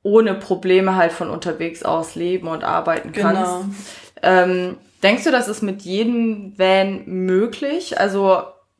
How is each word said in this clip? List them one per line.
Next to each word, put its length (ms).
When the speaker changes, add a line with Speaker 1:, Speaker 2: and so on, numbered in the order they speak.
Speaker 1:
ohne 320
Probleme 640
halt 160
von 180
unterwegs 540
aus 320
leben 320
und 160
arbeiten 480
Speaker 2:
Genau. 220
Speaker 1:
kannst. 320
Ähm, 560
denkst 220
du, 60
das 180
ist 120
mit 200
jedem 760
Van 480
möglich? 920
Also 440